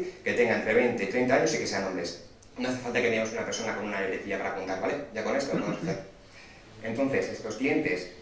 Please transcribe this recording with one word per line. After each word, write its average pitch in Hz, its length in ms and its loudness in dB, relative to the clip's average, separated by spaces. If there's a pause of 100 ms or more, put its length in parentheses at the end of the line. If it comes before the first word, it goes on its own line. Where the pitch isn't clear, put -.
(240)
que - 100 2
tenga 113 220 6
entre 110 180 2
veinte 113 320 4
y - 20 0
treinta 123 280 4
años - 200 4
y - 20 2
que 110 100 -2
sean 98 180 0
hombres. 92 400 -4 (320)
No 123 100 -2
hace 127 100 0
falta 120 240 0
que 117 80 4
veamos 110 220 2
una 110 140 -4
persona 104 300 -4
con 104 100 -4
una 104 160 -2
libretilla 95 360 -2
para 95 140 -2
apuntar, 95 300 -4
¿vale? 95 140 0 (180)
Ya 110 100 -2
con 214 120 0
esto - 220 0
lo - 80 -2
podemos - 160 -2
hacer. - 220 -2 (800)
Entonces, 127 460 0
estos 107 260 -6
clientes, 131 560 0 (100)